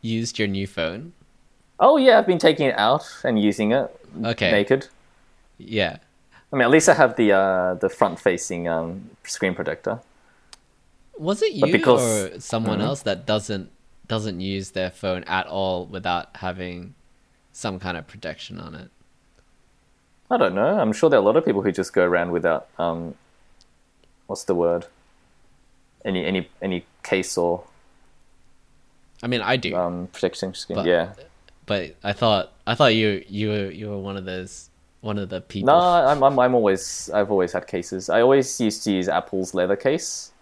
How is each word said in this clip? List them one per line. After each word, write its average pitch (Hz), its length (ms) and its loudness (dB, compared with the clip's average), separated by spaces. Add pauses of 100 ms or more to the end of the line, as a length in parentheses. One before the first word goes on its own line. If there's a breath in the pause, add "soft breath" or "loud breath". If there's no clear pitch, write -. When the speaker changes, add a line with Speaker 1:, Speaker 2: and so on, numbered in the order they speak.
Speaker 1:
used 113 340 -4
your 107 120 0
new 98 180 -4
phone? 95 460 -6 (640)
Speaker 2:
Oh 285 180 6
yeah, 262 220 8
I've 190 80 2
been 180 120 2
taking 151 280 4
it 127 100 0
out 120 280 2 (180)
and 117 180 0
using 104 300 2
it 127 180 0 (360)
Speaker 1:
Okay. 113 260 0
Speaker 2:
naked. 104 380 2 (680)
Speaker 1:
Yeah. 98 420 -4 (540 soft breath)
Speaker 2:
I 143 40 -4
mean, 127 80 4
at 120 60 4
least 156 180 6
I 165 60 8
have 135 200 4
the, 110 180 4
uh, 92 420 2
the 95 140 -2
front-facing, 87 800 -2
um, 85 440 -4 (120)
screen - 320 -4
protector. 82 460 -6 (1160 soft breath)
Speaker 1:
Was 196 260 -2
it 381 180 0
Speaker 2:
But - 80 4
Speaker 1:
you 165 40 2
Speaker 2:
because 113 640 2
Speaker 1:
or - 60 -16
someone 107 380 -2
Speaker 2:
Mm-hmm. 107 100 0
Speaker 1:
else 139 140 -4
that 95 240 -4
doesn't, 104 440 -2 (380)
doesn't 107 320 -4
use 95 320 -6
their 92 180 -4
phone 92 340 -4
at 95 220 -2
all 92 400 -4
without 90 500 -6
having 90 580 -10 (580)
some 95 260 -8
kind 92 200 -8
of - 80 -14
protection 90 520 -14
on - 160 -16
it? - 160 -20 (1400)
Speaker 2:
I 247 80 2
don't 92 160 2
know. 143 260 2
I'm 110 120 0
sure 160 180 4
there 139 80 6
are 101 40 4
a - 20 2
lot 110 120 6
of 160 80 2
people 101 180 0
who 101 100 2
just 92 200 -4
go 92 120 4
around 87 280 2
without, 85 360 0 (100)
um, 85 360 -4 (1120)
what's - 160 -8
the 95 100 0
word? 87 320 0 (1160)
Any, 92 200 -2
any, 90 240 -2 (140)
any 92 220 -4 (180)
case - 360 -2
or 87 260 0 (1600)
Speaker 1:
I 117 40 -8
mean, 120 160 -2
I 117 140 0
do. 95 200 -4
Speaker 2:
um, 87 360 -4
protection 92 420 -4
screen. - 220 -10
Speaker 1:
But 78 100 -2
Speaker 2:
Yeah. 87 260 2 (540)
Speaker 1:
but 90 360 -6
I 104 120 -4
thought, 107 380 0 (140)
I 113 80 -2
thought 123 200 4
you, 107 340 0
you 104 220 -4
were, 101 200 -4
you 104 200 -12
were 101 80 -8
one 98 180 -8
of 95 80 -10
those, 92 460 -12 (320)
one 104 160 -4
of 98 100 -6
the 95 140 -8
people. - 240 -4
Speaker 2:
No, 156 120 6
I'm, 165 440 4
I'm, 139 160 4
I'm 127 160 4
always, 101 560 0
I've 101 200 0
always 92 220 2
had 90 140 -4
cases. 92 420 -6
I 110 140 4
always 131 380 4
used 107 240 -2
to 107 80 0
use 92 160 0
Apple's 92 440 -4
leather 92 240 0
case. - 640 -4